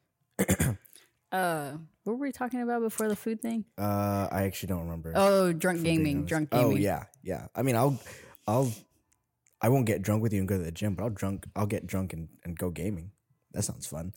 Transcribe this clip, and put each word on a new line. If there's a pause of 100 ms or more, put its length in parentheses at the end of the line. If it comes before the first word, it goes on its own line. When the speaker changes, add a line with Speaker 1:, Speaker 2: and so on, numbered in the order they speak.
(380)
Speaker 1:
<clears throat> (540)
Uh, (260)
what
were
we
talking
about
before
the
food
thing? (120)
Speaker 2:
Uh,
I
actually
don't
remember.
Speaker 1:
Oh,
drunk
Speaker 2:
If
I'm
being
Speaker 1:
gaming,
Speaker 2:
honest.
Speaker 1:
drunk
Speaker 2:
Oh,
Speaker 1:
gaming.
Speaker 2:
yeah, (200)
yeah. (100)
I
mean,
I'll, (480)
I'll, (880)
I
won't
get
drunk
with
you
and
go
to
the
gym,
but
I'll
drunk, (100)
I'll
get
drunk
and, (160)
and
go
gaming. (400)
That
sounds
fun.